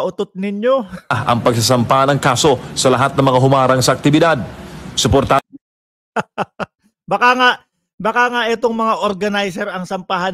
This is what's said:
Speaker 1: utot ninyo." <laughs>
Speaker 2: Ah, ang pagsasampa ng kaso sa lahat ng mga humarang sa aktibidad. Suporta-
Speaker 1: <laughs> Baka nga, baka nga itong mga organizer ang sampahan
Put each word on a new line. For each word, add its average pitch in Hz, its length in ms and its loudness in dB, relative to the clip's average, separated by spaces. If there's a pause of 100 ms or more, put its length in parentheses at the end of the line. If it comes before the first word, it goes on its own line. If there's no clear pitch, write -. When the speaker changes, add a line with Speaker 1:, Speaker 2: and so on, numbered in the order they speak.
Speaker 1:
utot 196 240 -6
ninyo." 202 640 -2
<laughs> - 160 -12
Speaker 2:
Ah, 120 240 0
ang 110 80 -2
pagsasampa 123 640 2
ng 143 80 2
kaso 143 400 2 (240)
sa - 80 0
lahat 127 320 2
ng 135 80 2
mga 127 160 4
humarang 131 400 4
sa 143 80 2
aktibidad. 147 480 2 (560)
Suporta- 135 480 2 (720)
Speaker 1:
<laughs> - 960 -10
Baka 240 240 2
nga, 254 160 2 (480)
baka 220 320 0
nga 240 160 -4
itong 226 240 -2
mga 220 320 -2
organizer 202 640 -4
ang 185 160 -8
sampahan 185 500 -6